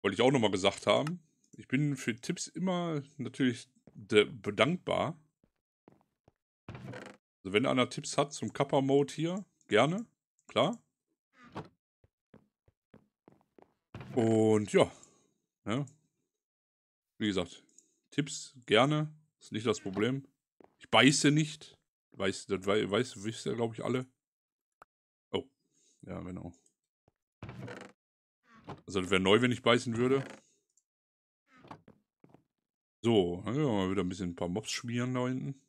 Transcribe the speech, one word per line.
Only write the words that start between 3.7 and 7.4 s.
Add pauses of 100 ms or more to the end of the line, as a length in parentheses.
de-,
bedankbar. (1400)
Also